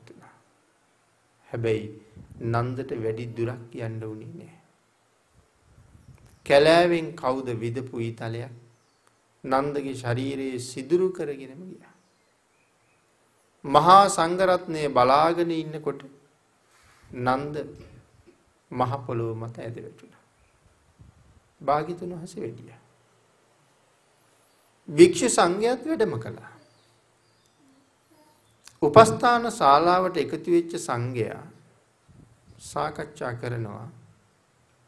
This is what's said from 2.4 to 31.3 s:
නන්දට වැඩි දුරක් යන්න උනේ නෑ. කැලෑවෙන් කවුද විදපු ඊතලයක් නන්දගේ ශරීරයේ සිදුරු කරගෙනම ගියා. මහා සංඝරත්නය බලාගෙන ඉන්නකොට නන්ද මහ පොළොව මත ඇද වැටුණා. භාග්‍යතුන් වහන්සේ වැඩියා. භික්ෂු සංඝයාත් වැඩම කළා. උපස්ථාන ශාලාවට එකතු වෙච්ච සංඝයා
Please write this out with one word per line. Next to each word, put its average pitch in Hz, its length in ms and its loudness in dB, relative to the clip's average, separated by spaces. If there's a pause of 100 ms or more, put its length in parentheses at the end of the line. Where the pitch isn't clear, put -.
නන්දට 127 520 -4
වැඩි 110 320 -6
දුරක් 117 480 -8
යන්න 113 260 -8
උනේ 110 320 -14
නෑ. - 200 -20 (1900)
කැලෑවෙන් 160 680 6
කවුද 131 420 -4
විදපු 120 440 -6
ඊතලයක් 117 540 -8 (920)
නන්දගේ 135 500 -2
ශරීරයේ 131 680 -6
සිදුරු 160 500 -2
කරගෙනම 143 520 -10
ගියා. - 320 -20 (1700)
මහා 165 440 8
සංඝරත්නය 180 800 0
බලාගෙන 151 640 4
ඉන්නකොට 151 480 -6 (1160)
නන්ද 135 360 -2 (1160)
මහ 123 300 -2
පොළොව 117 340 -6
මත 117 240 -12
ඇද 117 180 -12
වැටුණා. - 460 -20 (1400)
භාග්‍යතුන් 160 540 -4
වහන්සේ 170 300 -12
වැඩියා. - 400 -14 (2000)
භික්ෂු 175 400 6
සංඝයාත් 220 540 0
වැඩම 220 340 -4
කළා. - 360 -14 (2250)
උපස්ථාන 233 680 6
ශාලාවට 175 680 4
එකතු 156 320 -4
වෙච්ච 170 280 2
සංඝයා 120 640 -4 (1200)